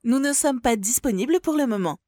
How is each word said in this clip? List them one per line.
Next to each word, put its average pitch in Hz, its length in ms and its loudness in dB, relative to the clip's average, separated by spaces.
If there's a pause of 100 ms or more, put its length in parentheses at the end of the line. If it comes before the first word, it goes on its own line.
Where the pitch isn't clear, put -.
Nous 254 160 2
ne 285 140 0
sommes 269 280 0
pas 233 140 2
disponibles 233 640 0
pour 311 160 -2
le 285 120 2
moment. 185 300 -2 (100)